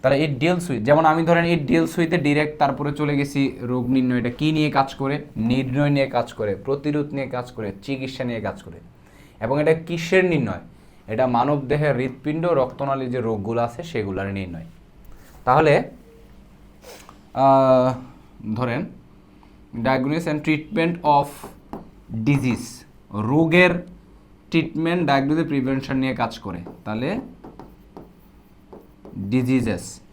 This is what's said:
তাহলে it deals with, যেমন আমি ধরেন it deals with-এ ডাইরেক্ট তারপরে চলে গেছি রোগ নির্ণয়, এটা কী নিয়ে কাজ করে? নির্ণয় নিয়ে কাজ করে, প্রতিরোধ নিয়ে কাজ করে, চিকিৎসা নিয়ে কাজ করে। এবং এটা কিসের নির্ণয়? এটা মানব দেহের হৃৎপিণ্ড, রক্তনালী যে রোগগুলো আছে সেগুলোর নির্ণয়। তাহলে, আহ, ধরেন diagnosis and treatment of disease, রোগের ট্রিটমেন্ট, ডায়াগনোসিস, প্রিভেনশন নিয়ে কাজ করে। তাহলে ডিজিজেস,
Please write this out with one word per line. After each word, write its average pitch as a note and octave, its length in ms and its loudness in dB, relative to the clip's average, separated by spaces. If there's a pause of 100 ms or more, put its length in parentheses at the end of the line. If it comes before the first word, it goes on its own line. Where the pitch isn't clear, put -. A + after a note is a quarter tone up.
তাহলে C#3 220 2
it C#3 200 -2
deals F3 240 0
with, A#2+ 120 -2
যেমন D3 240 4
আমি D#3+ 180 4
ধরেন E3+ 220 4
it E3 220 0
deals E3 220 4
with-এ E3 300 0
ডাইরেক্ট D3 400 2
তারপরে C#3+ 340 0
চলে D3 240 0
গেছি C#3 440 0
রোগ B2 280 -2
নির্ণয়, B2+ 300 2
এটা A#2 120 -2
কী D3+ 220 0
নিয়ে D3+ 180 2
কাজ C3+ 240 0
করে? C#3 300 -4 (120)
নির্ণয় B2+ 540 2
নিয়ে C#3 160 4
কাজ A#2+ 260 -2
করে, G#2 220 -2
প্রতিরোধ C#3+ 580 -2
নিয়ে C3+ 140 -6
কাজ B2 260 -8
করে, G#2 200 -8 (100)
চিকিৎসা C3 420 -6
নিয়ে A#2 160 -4
কাজ G2 220 -8
করে। E2+ 160 -18 (600)
এবং C3+ 200 0
এটা D#3+ 140 4
কিসের E3+ 500 2
নির্ণয়? B2 360 0 (460)
এটা A#2+ 200 0
মানব C3 400 2
দেহের D3 300 2
হৃৎপিণ্ড, D3+ 500 -4
রক্তনালী C3+ 600 0
যে B2 140 -2
রোগগুলো A2+ 420 -2
আছে A#2+ 200 -6
সেগুলোর G2 440 -4
নির্ণয়। F2+ 400 -8 (760)
তাহলে, D3+ 380 6 (1500)
আহ, C3 600 6 (600)
ধরেন B2 300 -2 (1000)
diagnosis C3+ 420 0
and D3+ 200 -2
treatment E3 580 0
of C#3+ 240 2 (1000)
disease, C3+ 600 0 (280)
রোগের E3 800 2 (580)
ট্রিটমেন্ট, E3 560 0
ডায়াগনোসিস, C#3+ 400 2
প্রিভেনশন C3+ 500 -2
নিয়ে C3 180 0
কাজ A#2 240 -4
করে। F2 200 -10 (260)
তাহলে C3 360 -4 (2000)
ডিজিজেস, A2+ 840 -2 (120)